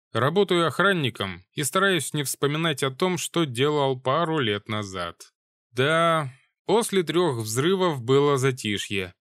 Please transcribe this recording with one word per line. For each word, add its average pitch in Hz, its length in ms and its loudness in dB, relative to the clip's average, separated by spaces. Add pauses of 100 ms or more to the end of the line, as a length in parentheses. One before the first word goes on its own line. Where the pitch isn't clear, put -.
(100)
Работаю 170 540 2
охранником 135 880 0
и 147 100 -4
стараюсь 190 500 0
не 151 100 -2
вспоминать 147 580 -2
о 139 100 0
том, 180 260 0
что - 280 -2
делал 135 540 0
пару 160 400 0
лет 104 280 -2
назад". 95 640 -8 (380)
Да, 156 600 0 (320)
после 220 380 2
трех 156 340 0
взрывов 143 640 0
было 139 360 4
затишье, 104 840 -2